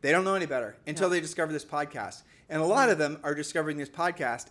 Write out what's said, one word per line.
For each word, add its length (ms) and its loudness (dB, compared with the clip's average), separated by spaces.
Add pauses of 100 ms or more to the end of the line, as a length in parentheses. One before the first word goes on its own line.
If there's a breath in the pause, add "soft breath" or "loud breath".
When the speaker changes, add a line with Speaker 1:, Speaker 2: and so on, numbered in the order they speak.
Speaker 1:
They 100 2
don't 120 4
know 120 2
any 100 0
better 300 -4 (120)
until 200 0
Speaker 2:
Yeah. 80 2
Speaker 1:
they 60 2
discover 300 -2
this 140 -6
podcast. 560 -6 (280 soft breath)
And 120 -2
a 40 2
lot 240 6
Speaker 2:
Mm. 40 6
Speaker 1:
of 60 4
them 240 0
are 120 -2
discovering 420 -2
this 120 -8
podcast 600 -2